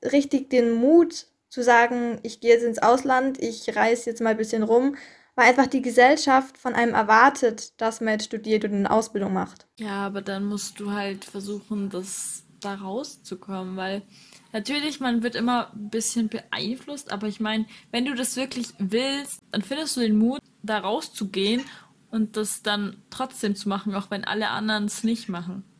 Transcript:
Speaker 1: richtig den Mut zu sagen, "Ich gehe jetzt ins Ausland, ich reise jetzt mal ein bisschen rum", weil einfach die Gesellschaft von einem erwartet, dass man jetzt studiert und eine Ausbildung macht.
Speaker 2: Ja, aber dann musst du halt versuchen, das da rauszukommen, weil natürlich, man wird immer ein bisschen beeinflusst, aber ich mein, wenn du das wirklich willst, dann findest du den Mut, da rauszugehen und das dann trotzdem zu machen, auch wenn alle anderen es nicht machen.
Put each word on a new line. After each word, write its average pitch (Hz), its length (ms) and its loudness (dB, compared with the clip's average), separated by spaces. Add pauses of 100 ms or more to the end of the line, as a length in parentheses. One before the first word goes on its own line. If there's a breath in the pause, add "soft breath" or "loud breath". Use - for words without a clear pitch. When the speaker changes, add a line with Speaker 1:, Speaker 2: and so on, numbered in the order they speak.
(100)
Speaker 1:
richtig 277 380 2
den 233 240 4
Mut 311 540 4 (240)
zu 254 120 -6
sagen, 240 600 4
"Ich - 180 -12
gehe 233 140 6
jetzt 233 100 4
ins 226 140 -2
Ausland, 262 640 2
ich 226 340 -4
reise 233 320 2
jetzt 226 140 -6
mal 226 80 2
ein 214 80 0
bisschen 220 240 -2
rum", 247 340 4 (380 loud breath)
weil 247 160 8
einfach 254 160 6
die 262 160 -2
Gesellschaft 262 720 6
von 240 180 -6
einem 233 200 2
erwartet, 226 840 4
dass 226 220 -4
man 220 140 0
jetzt 214 100 -4
studiert 220 400 -2
und 202 80 -4
eine 202 180 0
Ausbildung 202 440 0
macht. 185 320 -6 (120)
Speaker 2:
Ja, 202 280 -6
aber 196 160 -6
dann 196 240 -6
musst 202 340 -6
du 202 120 -6
halt 196 340 -6
versuchen, 202 640 -6
das - 540 -8 (160)
da 202 160 -8
rauszukommen, 190 1000 -10
weil 190 240 -6 (540 soft breath)
natürlich, 285 440 -4
man 240 240 0
wird 233 120 -2
immer 240 400 -2
ein 208 160 -12
bisschen 220 380 -2
beeinflusst, - 840 -8
aber 202 160 -6
ich 202 100 -6
mein, 220 280 -2 (240 soft breath)
wenn 247 160 -2
du 285 80 -4
das 254 220 -4
wirklich 254 320 -6 (100)
willst, 254 640 -2 (100)
dann 214 100 -4
findest 294 360 -4
du 247 40 0
den 214 160 4
Mut, 240 240 2 (220)
da 214 160 -2
rauszugehen 208 880 -2 (460 loud breath)
und 220 260 -2
das 214 260 -4
dann 202 360 -4 (100)
trotzdem 240 480 -4
zu - 140 -8
machen, 196 240 -4
auch 196 160 -8
wenn 196 140 -8
alle 208 260 -2
anderen 214 340 -2
es - 180 -6
nicht 226 280 -2
machen. 180 340 -10 (160)